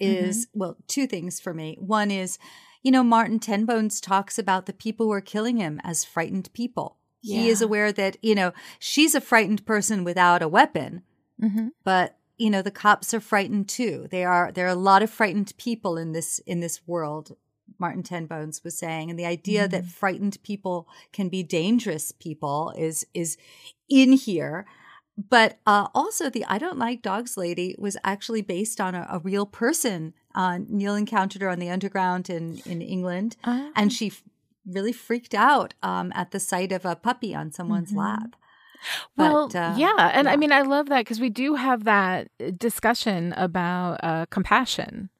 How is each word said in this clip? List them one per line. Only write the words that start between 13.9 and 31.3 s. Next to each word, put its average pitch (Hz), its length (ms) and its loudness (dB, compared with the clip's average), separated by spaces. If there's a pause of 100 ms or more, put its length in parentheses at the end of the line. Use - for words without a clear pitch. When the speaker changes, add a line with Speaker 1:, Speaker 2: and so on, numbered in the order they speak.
Speaker 1:
They 180 140 -2
are, 175 280 2
there 180 120 -2
are 185 60 2
a 185 40 2
lot 196 280 8
of 220 80 0
frightened 190 480 0
people 220 400 -4
in 165 140 -6
this, 160 340 -6
in 175 140 -2
this 170 260 -6
world, 156 500 -6 (420)
Martin 175 240 -6
Tenbones 160 640 -8
was 170 140 -10
saying. 160 320 -6
And 170 80 -8
the 175 80 -6
idea 190 420 0
that 180 140 -4
Speaker 2:
Mm-hmm. 175 80 -12
Speaker 1:
frightened 196 520 -4
people 185 460 -6 (240)
can 190 160 -4
be 185 140 -4
dangerous 180 720 0
people 151 640 -6
is, 160 340 -4
is 165 240 -4 (540)
in 262 220 8
here. 175 520 0 (640)
But, 226 360 6
uh, 208 280 4
also 330 340 0
the 220 180 -4
"I 190 120 -2
don't 339 200 -6
like 240 220 -4
dogs" 214 380 -6
lady 175 400 -4
was 202 260 -6
actually 202 380 -4
based 202 400 -6
on 185 120 -4
a, 175 160 -8
a 185 80 -6
real 196 280 -2
person. 202 680 -2 (220)
Uh, 185 240 0 (100)
Neil 202 260 -2
encountered 202 460 -2